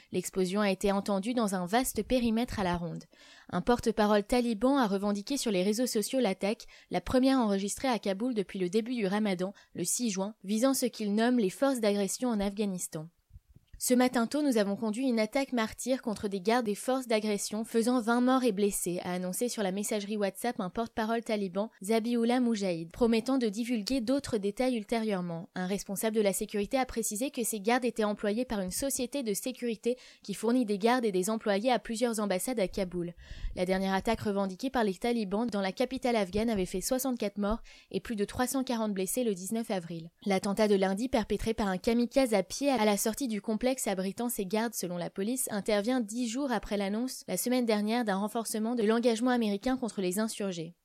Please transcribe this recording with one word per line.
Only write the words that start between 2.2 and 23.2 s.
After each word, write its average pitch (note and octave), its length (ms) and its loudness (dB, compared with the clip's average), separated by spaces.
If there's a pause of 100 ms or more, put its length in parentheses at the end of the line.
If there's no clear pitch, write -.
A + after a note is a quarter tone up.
à G3 40 0
la F3 140 2
ronde. E3 280 -8 (440)
Un F3 120 -2
porte-parole G#3+ 640 4
taliban B3 540 2
a B3 80 4
revendiqué G3+ 520 -2
sur A#3 140 -2
les F3+ 120 2
réseaux A3 240 2
sociaux A#3 320 0
l'attaque, G3+ 480 -2 (240)
la F3+ 100 0
première C4+ 380 4
enregistrée G3+ 480 0
à A#3 100 2
Kaboul G#3+ 380 -2
depuis G3 240 -2
le F3+ 100 0
début A3 240 0
du A3 140 0
ramadan, G3 440 0 (220)
le F3 100 -4
six A#3 280 -2
juin, F#3+ 320 -4
visant A3 320 2
ce C4 100 0
qu'il G#3 300 -2
nomme A#3+ 240 4
les F#3+ 100 4
forces C4+ 300 2
d'agression G3+ 500 0
en G#3+ 100 0
Afghanistan. G3 680 -4 (720)
Ce - 140 0
matin B3 320 4
tôt, C#4+ 160 -2
nous C4+ 160 2
avons G3+ 180 2
conduit A3+ 320 -2
une A3+ 120 2
attaque C4+ 340 0
martyre A#3+ 480 -2
contre G#3+ 260 -4
des F#3+ 140 -4
gardes A3+ 240 2
des G#3 80 0
forces B3+ 320 -2
d'agression, G#3+ 580 -2
faisant A#3 380 2
vingt A#3 200 2
morts B3+ 220 4
et A#3+ 80 4
blessés, F#3+ 520 0
a F3+ 80 -4
annoncé F#3 380 -2
sur A3+ 120 -4
la F#3+ 100 0
messagerie G#3 460 -4
WhatsApp G#3 420 -2
un F3+ 120 -4
porte-parole A3+ 500 -2
taliban, G3+ 480 -2 (140)
Zabiullah A#3 560 2
Moujahid, G3 500 0
promettant A#3 480 2